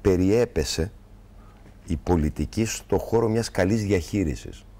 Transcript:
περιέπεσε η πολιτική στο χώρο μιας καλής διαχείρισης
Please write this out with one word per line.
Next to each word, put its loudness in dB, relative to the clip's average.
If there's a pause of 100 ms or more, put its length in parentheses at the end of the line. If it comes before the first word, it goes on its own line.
περιέπεσε 2 (920)
η -2
πολιτική 0
στο -2
χώρο 0
μιας -2
καλής 0
διαχείρισης -2 (160)